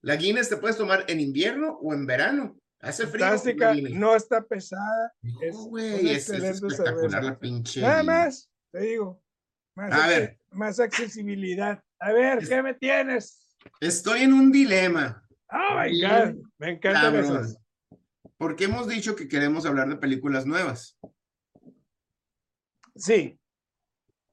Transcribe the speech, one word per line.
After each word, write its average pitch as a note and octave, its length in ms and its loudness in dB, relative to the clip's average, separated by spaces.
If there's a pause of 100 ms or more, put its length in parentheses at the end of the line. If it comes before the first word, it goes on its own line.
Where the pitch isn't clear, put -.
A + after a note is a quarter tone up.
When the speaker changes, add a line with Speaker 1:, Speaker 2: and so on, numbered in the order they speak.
Speaker 1:
La C#3+ 160 -2
Guinness G#3 320 0
te G3+ 80 -2
puedes A3 200 -2
tomar F#3+ 300 0
en D#3+ 140 -2
invierno G#3 600 -2
o D#3 140 -4
en C#3+ 100 -4
verano. F#3 540 -2 (220)
Hace A3+ 260 -6
frío, G#3+ 200 0
Speaker 2:
Fantástica, A3 460 2
Speaker 1:
Guinness. C#3 220 -4
Speaker 2:
no G#3+ 220 4
está A3 280 0
pesada, G#3+ 680 -6 (100)
Speaker 1:
No, A#2+ 180 -10
Speaker 2:
es E3 160 -6
Speaker 1:
güey, A3 440 -6
Speaker 2:
una - 0 -
Speaker 1:
es, F3+ 40 2
es D3 260 0
Speaker 2:
excelente F#3+ 360 -4
Speaker 1:
espectacular E3 440 -2
Speaker 2:
cerveza. - 120 -2
Speaker 1:
la C3 160 -6
pinche A#2+ 420 -6
Speaker 2:
Nada D4 220 4
Speaker 1:
Guinness. D#4+ 140 2
Speaker 2:
más, E4 340 -2 (220)
te F3 80 -10
digo, G#3 420 -6 (520)
más - 180 -8
Speaker 1:
A - 120 4
Speaker 2:
acce-, E3 40 4 (120)
Speaker 1:
ver. - 200 -6 (120)
Speaker 2:
más G#3 260 -6
accesibilidad. G3+ 1040 -4 (160)
A G3+ 140 -2
ver, B3+ 260 4
Speaker 1:
Es-, - 100 -6
Speaker 2:
¿qué C4 140 0
me C4 120 -4
tienes? C4 840 -4 (240)
Speaker 1:
estoy F#3+ 400 0
en C4+ 140 8
un C4+ 180 10
dilema. F#3 760 4 (240)
Speaker 2:
Oh G4 300 -2
my - 100 0
Speaker 1:
Bien G#3 480 2
Speaker 2:
God, - 80 -18 (120)
me D#3+ 120 -6
encantan F#3+ 320 2 (120)
Speaker 1:
cabrón. D3 100 4
Speaker 2:
esas. B2+ 340 -2 (760)
Speaker 1:
Porque D#3+ 280 -4
hemos A3+ 240 -2
dicho A3 280 -4
que D#3+ 120 -10
queremos D3+ 360 0
hablar C3+ 240 0
de - 80 -4
películas C3+ 480 -2
nuevas. D3 540 -4 (2000)
Speaker 2:
Sí. - 460 0 (920)